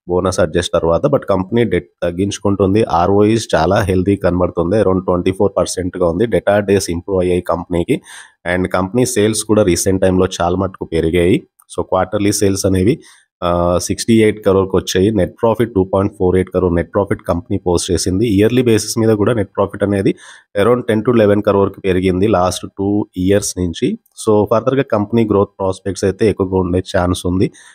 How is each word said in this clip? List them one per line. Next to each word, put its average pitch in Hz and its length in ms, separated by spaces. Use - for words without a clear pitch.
బోనస్ 90 340
అడ్జస్ట్ 85 340
తర్వాత. 82 320
But 139 200
కంపెనీ 98 400
డెట్ 87 240
తగ్గించుకుంటుంది. 98 800
ఆర్ఓఈస్ 104 540
చాలా 87 340
హెల్దీ 95 340
కనబడుతుంది. 87 640
Around 95 260
ట్వంటీ 90 300
ఫోర్ 101 200
పర్సెంట్గా 90 540
ఉంది. 90 200
డెటార్ 101 380
డేస్ 98 240
ఇంప్రూవ్ 90 300
అయ్యాయి 90 280
కంపెనీకి. 85 500
And 90 260
కంపెనీ 95 360
సేల్స్ 107 380
కూడా 107 200
రీసెంట్ 95 380
టైమ్‌లో 92 300
చాలా 87 260
మటుకు 92 300
పెరిగాయి. 85 500
So - 140
క్వార్టర్లీ 101 480
సేల్స్ 98 340
అనేవి, 95 260
uh, 87 400
సిక్స్టీ 98 360
ఎయిట్ 107 220
క్రోర్కి 95 360
వచ్చాయి. 92 360
నెట్ 90 240
ప్రాఫిట్ 117 360
టూ 95 140
పాయింట్ 98 280
ఫోర్ 92 220
ఎయిట్ 92 140
క్రోర్ 90 240
నెట్ 85 160
ప్రాఫిట్ - 320
కంపెనీ 90 380
పోస్ట్ 87 280
చేసింది. 92 400
ఇయర్లీ 110 340
బేసిస్ 113 360
మీద 110 160
కూడా 104 200
నెట్ 104 180
ప్రాఫిట్ 101 320
అనేది 101 280
around 117 300
టెన్ 110 200
to 120 100
లెవెన్ 104 280
క్రోర్కి 98 400
పెరిగింది 92 460
లాస్ట్ 90 420
టూ 98 180
ఇయర్స్ 98 380
నుంచి. 90 320
So 107 160
ఫర్దర్‌గా 131 420
కంపెనీ 113 360
గ్రోత్ 101 320
ప్రాస్పెక్ట్స్ 95 500
అయితే 95 220
ఎక్కువగా 95 320
ఉండే 90 260
ఛాన్స్ 90 400
ఉంది. 92 220